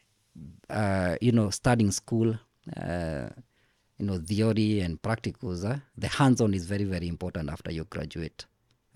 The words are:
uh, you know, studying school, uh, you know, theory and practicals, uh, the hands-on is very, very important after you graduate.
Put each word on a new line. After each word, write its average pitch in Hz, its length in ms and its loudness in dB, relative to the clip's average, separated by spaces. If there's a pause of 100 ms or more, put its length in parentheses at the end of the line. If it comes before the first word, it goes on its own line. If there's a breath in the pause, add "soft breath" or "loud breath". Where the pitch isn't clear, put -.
(720 soft breath)
uh, 95 500 0
you 120 120 4
know, 110 180 4
studying 113 400 4
school, 113 480 0 (380)
uh, 80 520 -4 (680)
you 101 80 -4
know, 95 120 0
theory 107 600 2
and 82 220 -2
practicals, 95 600 -4
uh, 123 140 -2 (180)
the - 120 -4
hands-on 120 460 4
is 90 100 -2
very, 101 200 -2
very 90 240 -2
important 82 420 -6
after 76 220 -10
you 80 120 -6
graduate. 78 640 -10 (500)